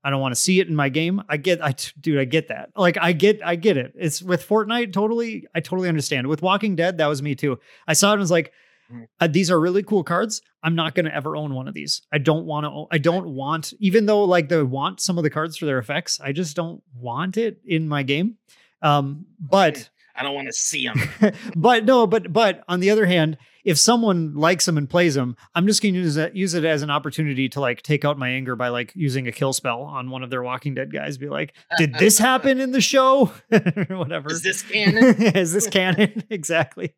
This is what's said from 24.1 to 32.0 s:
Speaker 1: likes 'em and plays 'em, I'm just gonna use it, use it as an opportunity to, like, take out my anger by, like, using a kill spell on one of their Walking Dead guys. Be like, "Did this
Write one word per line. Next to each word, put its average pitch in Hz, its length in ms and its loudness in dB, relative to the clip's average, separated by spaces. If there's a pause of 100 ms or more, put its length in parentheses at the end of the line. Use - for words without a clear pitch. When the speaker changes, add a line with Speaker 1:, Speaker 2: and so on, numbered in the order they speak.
Speaker 1:
likes 160 320 2
'em 160 120 0
and 143 100 -2
plays 165 300 2
'em, 123 180 -2 (180)
I'm 175 120 2
just 214 160 2
gonna 202 160 2
use 160 180 0
it, 156 180 -2
use 185 200 -2
it 160 100 0
as 156 160 2
an 151 80 -6
opportunity 143 600 -2
to, 143 100 -8
like, 123 220 -2
take 147 240 0
out 147 120 0
my 127 120 -4
anger 127 260 -4
by, 123 120 -2
like, 120 280 -6
using 135 320 -2
a 113 40 -8
kill 135 200 -2
spell 123 300 -4
on 135 260 -10
one 127 140 -10
of 123 80 -12
their 127 120 -6
Walking 127 300 -6
Dead 135 220 -6
guys. 143 240 -8
Be 143 100 -12
like, 143 240 -6 (240)
"Did 156 220 0
this 208 200 6